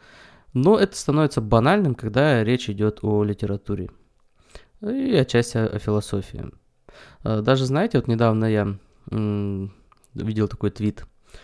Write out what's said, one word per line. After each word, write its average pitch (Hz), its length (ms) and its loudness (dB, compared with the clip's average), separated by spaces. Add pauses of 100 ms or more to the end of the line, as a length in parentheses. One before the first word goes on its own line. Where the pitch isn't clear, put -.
(540)
но 165 260 4
это - 180 0
становится 151 420 0
банальным, 123 540 2
когда 123 500 2
речь 123 260 0
идет 104 340 -2
о 104 200 0
литературе 101 680 -4 (920)
и 254 340 -2
отчасти 120 420 2
о, 110 100 0
о - 100 -6
философии. - 760 -6 (720)
Э, 110 180 -2
даже, 131 240 2
знаете, 147 340 0
вот - 80 -2
недавно 113 380 2
я, 101 340 0 (320)
м, 101 600 -4 (440)
видел 107 320 -2
такой - 240 -4
твит - 340 -4 (380)